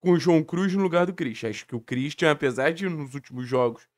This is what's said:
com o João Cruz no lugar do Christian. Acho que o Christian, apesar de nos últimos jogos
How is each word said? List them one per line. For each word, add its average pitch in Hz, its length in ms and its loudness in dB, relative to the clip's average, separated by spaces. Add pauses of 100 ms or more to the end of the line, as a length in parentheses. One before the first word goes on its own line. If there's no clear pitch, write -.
com 180 120 4
o 175 60 6
João 165 260 4
Cruz 180 300 -2
no 196 80 2
lugar 175 240 2
do 185 60 -6
Christian. 117 380 -6
Acho - 160 -10
que - 80 -12
o 117 60 -4
Christian, 143 500 -2
apesar 143 420 0
de 185 160 -6
nos 143 260 -8
últimos 127 340 -10
jogos 123 500 0